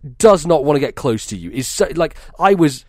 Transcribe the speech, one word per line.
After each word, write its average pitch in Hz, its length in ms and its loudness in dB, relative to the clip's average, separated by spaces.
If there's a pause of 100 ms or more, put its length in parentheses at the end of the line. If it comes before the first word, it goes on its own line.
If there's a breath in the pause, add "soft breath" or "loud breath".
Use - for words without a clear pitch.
(180)
does 180 300 4
not 156 180 2
wanna 147 140 2
get 131 160 -6
close 113 320 -4
to 104 100 -10
you. 85 140 -12
Is 127 160 -8
so, - 280 -2
like, 165 200 -4 (240 loud breath)
I 196 160 4
was, 151 340 0